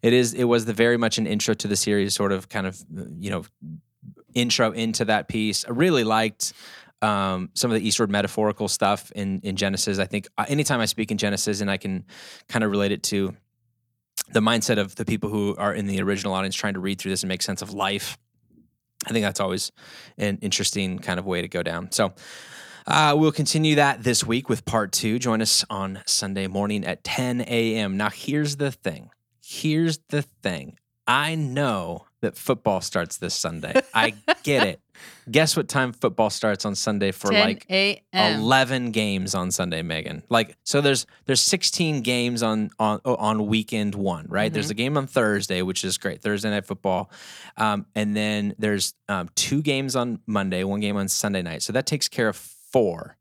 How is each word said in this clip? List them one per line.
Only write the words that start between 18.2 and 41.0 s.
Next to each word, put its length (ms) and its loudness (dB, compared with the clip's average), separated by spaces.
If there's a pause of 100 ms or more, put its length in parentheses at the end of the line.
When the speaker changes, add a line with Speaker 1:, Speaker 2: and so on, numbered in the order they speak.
Speaker 1:
I 60 -8
think 120 2
that's 160 -2
always 300 -2 (480)
an 240 -2
interesting 560 -2
kind 220 -4
of 60 -6
way 160 -2
to 60 -6
go 140 -4
down. 300 -6
So, 200 2 (760)
uh, 280 6
we'll 160 6
continue 440 2
that 280 4
this 200 2
week 240 0
with 160 0
part 280 0
two. 260 0
Join 240 2
us 260 2
on 380 -6
Sunday 400 -2
morning 380 0
at 200 -6
ten 420 -2
A 300 0
M. 200 -2
Now, 140 0
here's 460 -2
the 160 0
thing. 380 -8 (340)
Here's 540 0 (100)
the 140 0 (200)
thing. 360 -6 (280)
I 300 2
know 680 -2 (140)
that 160 -2
football 440 0
starts 380 -4
this 160 -4
Sunday. 460 0 (140)
I 200 4 (280)
get 240 2
it. 140 -4 (260)
Speaker 2:
<laughs> 240 -18
Speaker 1:
Guess 260 4
what 120 0
time 240 0
football 380 2
starts 340 0
on 100 -2
Sunday 380 0
for, 200 -2
like, 340 2
Speaker 2:
Ten 100 -2
A 260 0 (100)
M. 280 2
Speaker 1:
eleven 520 2
games 420 0
on 160 0
Sunday, 320 -2
Megan. 480 -6
Like, 340 2
so 160 2
there's, 260 2 (200)